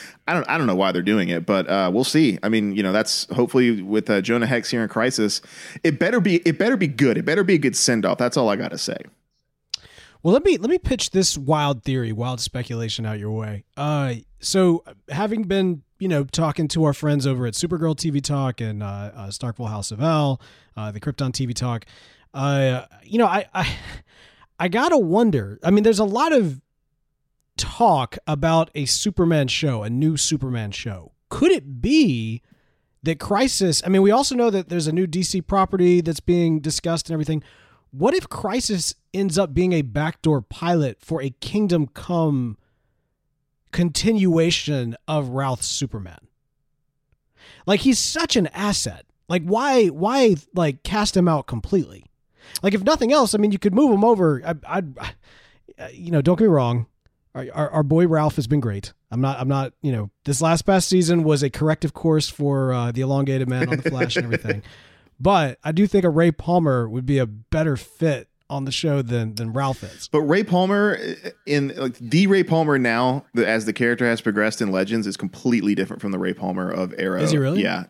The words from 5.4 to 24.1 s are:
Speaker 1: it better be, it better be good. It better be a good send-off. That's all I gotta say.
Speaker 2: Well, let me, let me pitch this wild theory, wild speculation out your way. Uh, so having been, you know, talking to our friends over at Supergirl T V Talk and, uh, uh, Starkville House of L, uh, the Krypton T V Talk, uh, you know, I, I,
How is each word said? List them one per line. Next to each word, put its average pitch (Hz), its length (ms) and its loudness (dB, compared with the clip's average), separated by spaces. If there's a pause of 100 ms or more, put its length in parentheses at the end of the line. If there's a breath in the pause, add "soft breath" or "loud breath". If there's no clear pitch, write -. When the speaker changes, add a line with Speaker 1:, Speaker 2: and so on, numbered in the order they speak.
Speaker 1:
it 156 160 0
better 220 200 2
be, 175 180 2 (100)
it 165 100 2
better 233 180 2
be 185 120 0
good. 123 300 2
It - 80 -4
better 185 180 2
be 185 120 4
a 151 40 4
good 127 160 0
send-off. 104 420 0
That's 123 180 0
all 117 140 2
I 101 60 2
gotta - 220 -6
say. - 200 -6 (1300 loud breath)
Speaker 2:
Well, 170 100 4
let 285 120 4
me, 349 120 4
let 202 120 -4
me 359 80 2
pitch - 340 -4
this 185 260 0
wild 143 460 0
theory, 123 300 -2
wild 120 260 -6
speculation 117 640 -6
out 107 140 -6
your 104 120 -6
way. 107 340 -8 (100)
Uh, 143 400 -2 (240)
so 180 440 2 (260)
having 208 340 -4
been, 185 400 -2 (160)
you 190 80 -4
know, 151 160 0
talking 156 460 -2
to 160 160 0
our 143 80 4
friends 147 340 0
over 127 180 -2
at 110 80 -4
Supergirl 160 440 -2
T 165 120 -4
V 143 120 -2
Talk 135 400 -4
and, 107 200 -6
uh, 101 340 -8
uh, 101 120 -12
Starkville 113 420 -8
House 107 220 -8
of 107 100 -8
L, 147 380 2 (380 soft breath)
uh, 107 140 -8
the 104 100 -12
Krypton 131 320 -4
T 131 120 -4
V 120 80 -4
Talk, 120 320 -4 (480 soft breath)
uh, 135 520 0 (180)
you 220 160 0
know, 226 80 6
I, 190 260 0
I, - 220 -4 (840 loud breath)